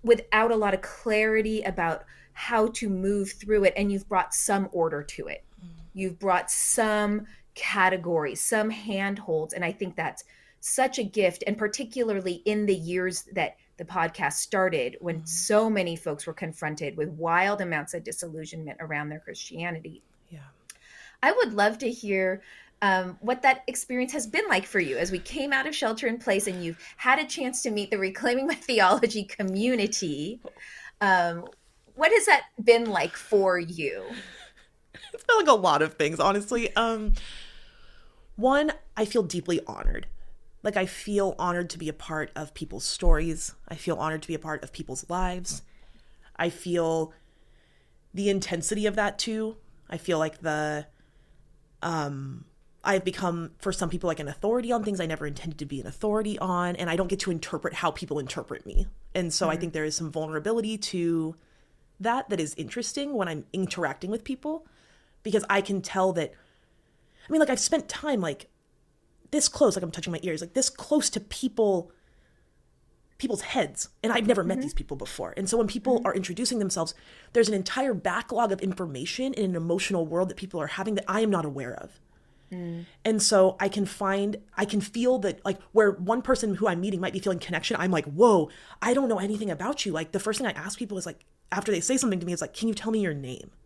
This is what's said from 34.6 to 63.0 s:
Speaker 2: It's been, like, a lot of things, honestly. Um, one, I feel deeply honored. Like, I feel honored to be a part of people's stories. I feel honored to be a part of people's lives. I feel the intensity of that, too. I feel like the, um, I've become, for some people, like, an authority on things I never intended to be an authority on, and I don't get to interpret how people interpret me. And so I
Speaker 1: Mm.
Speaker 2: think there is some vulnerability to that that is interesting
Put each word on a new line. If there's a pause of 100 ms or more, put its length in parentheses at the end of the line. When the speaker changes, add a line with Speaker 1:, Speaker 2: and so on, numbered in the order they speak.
Speaker 2:
It's
been,
like,
a
lot
of
things,
honestly.
Um, (1200)
one, (260)
I
feel
deeply
honored. (560)
Like,
I
feel
honored
to
be
a
part
of
people's
stories. (140)
I
feel
honored
to
be
a
part
of
people's
lives. (760)
I
feel (1000)
the
intensity
of
that,
too. (320)
I
feel
like
the, (960)
um, (380)
I've
become,
for
some
people,
like,
an
authority
on
things
I
never
intended
to
be
an
authority
on,
and
I
don't
get
to
interpret
how
people
interpret
me. (260)
And
so
I
Speaker 1:
Mm.
Speaker 2:
think
there
is
some
vulnerability
to (640)
that
that
is
interesting